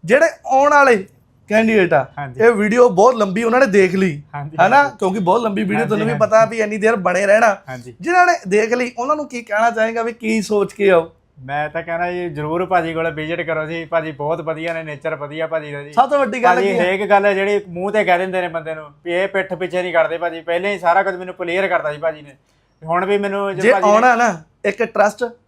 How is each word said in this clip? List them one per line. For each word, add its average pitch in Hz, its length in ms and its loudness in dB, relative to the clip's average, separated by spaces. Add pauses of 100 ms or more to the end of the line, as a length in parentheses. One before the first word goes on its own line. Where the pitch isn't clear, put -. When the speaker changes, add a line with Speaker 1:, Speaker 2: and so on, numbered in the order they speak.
Speaker 1:
ਜਿਹੜੇ 269 200 4 (200)
ਆਉਣ 277 240 4
ਵਾਲੇ 269 360 4 (440)
ਕੈਂਡੀਡੇਟ 214 440 4
ਆ, 135 140 2 (100)
Speaker 2:
ਹਾਂਜੀ। 135 240 -8
Speaker 1:
ਇਹ 240 100 6
ਵੀਡੀਓ 233 380 4
ਬਹੁਤ 214 260 4
ਲੰਬੀ 208 280 -2
ਉਹਨਾਂ 233 160 2
ਨੇ 269 60 6
ਦੇਖ 190 300 2
ਲਈ, 175 260 0 (140)
Speaker 2:
ਹਾਂਜੀ, 147 220 -10 (100)
Speaker 1:
ਹਨਾ? 277 160 6
Speaker 2:
ਹਾਂਜੀ। 277 160 -4
Speaker 1:
ਕਿਉਂਕਿ 190 200 -2
ਬਹੁਤ 190 220 2
ਲੰਬੀ 214 200 -2
ਵੀਡੀਓ, 208 160 -2
Speaker 2:
ਹਾਂਜੀ, 226 100 -2
Speaker 1:
ਤੁਹਾਨੂੰ 214 200 -2
ਵੀ 233 40 -2
Speaker 2:
ਹਾਂਜੀ। 220 140 0
Speaker 1:
ਪਤਾ 220 200 4
ਵੀ 220 140 -8
ਇੰਨੀ 214 180 -2
ਦੇਰ 220 180 2
ਬਣੇ 185 300 -2
ਰਹਿਣਾ। 208 320 4 (120)
Speaker 2:
ਹਾਂਜੀ। 123 320 -16
Speaker 1:
ਜਿਨ੍ਹਾਂ 359 240 2
ਨੇ 359 80 2 (140)
ਦੇਖ 214 260 0
ਲਈ 247 240 -2
ਉਹਨਾਂ 269 180 -2
ਨੂੰ 302 120 -8
ਕੀ 240 140 -10
ਕਹਿਣਾ 220 300 0
ਚਾਹੇਗਾ 226 300 -2
ਵੀ 226 120 -4
ਕੀ 220 280 -2
ਸੋਚ 202 320 -2
ਕੇ 196 180 2
ਆਓ? 165 200 2 (280)
Speaker 2:
ਮੈਂ 143 300 -6
ਤਾਂ 160 140 -8
ਕਹਿਣਾ 170 280 -4
ਜੀ 180 180 -6
ਜ਼ਰੂਰ 156 360 -4
ਭਾਜੀ 165 280 0
ਕੋਲੇ 160 180 -2
ਵਿਜ਼ਿਟ 156 300 -6
ਕਰੋ 156 240 -4
ਜੀ। 165 200 -10
ਭਾਜੀ 160 260 -4
ਬਹੁਤ 147 300 -6
ਵਧੀਆ 160 320 -8
ਨੇ, 165 100 -8
ਨੇਚਰ 156 320 -10
ਵਧੀਆ 147 320 -8
ਭਾਜੀ 151 240 -6
ਦਾ 143 120 -12
ਜੀ। 147 100 -18
Speaker 1:
ਸਭ 247 160 2
ਤੋਂ 285 100 0
ਵੱਡੀ 247 240 -2
ਗੱਲ 180 120 4
Speaker 2:
ਭਾਜੀ 196 180 0
Speaker 1:
ਕੀ - 60 0
ਆ? - 20 2
Speaker 2:
ਹਰੇਕ 190 280 -2
ਗੱਲ 202 240 4
ਜਿਹੜੀ 202 340 0
ਮੂੰਹ 180 240 -6
ਤੇ 214 120 0
ਕਹਿ 175 140 2
ਦਿੰਦੇ 185 240 -4
ਨੇ 175 60 -4
ਬੰਦੇ 160 280 -8
ਨੂੰ 151 160 -16 (120)
ਵੀ 175 80 -6
ਇਹ 185 160 0
ਪਿੱਠ 190 260 -4
ਪਿੱਛੇ 180 280 -6
ਨਹੀਂ 180 120 -6
ਕਰਦੇ 160 240 2
ਭਾਜੀ। 165 240 -6
ਪਹਿਲਾਂ 175 280 -2
ਹੀ 196 100 -4
ਸਾਰਾ 175 240 2
ਕੁਝ 190 120 -2
ਮੈਨੂੰ 180 200 -12
ਕਲੀਅਰ 185 320 -2
ਕਰਤਾ 151 260 0
ਜੀ 147 60 -10
ਭਾਜੀ 156 220 -4
ਨੇ। 143 140 -20 (480)
ਹੁਣ 170 220 -2
ਵੀ 202 120 0
ਮੈਨੂੰ 196 380 -4
ਜੇ 185 60 -6
Speaker 1:
ਜੇ 220 100 4
Speaker 2:
ਭਾਜੀ - 140 2
ਨੇ 208 60 4
Speaker 1:
ਆਉਣਾ 240 240 4
ਨਾ, 214 280 -2 (220)
ਇੱਕ 202 180 -2
ਟਰਸਟ 214 400 0 (240)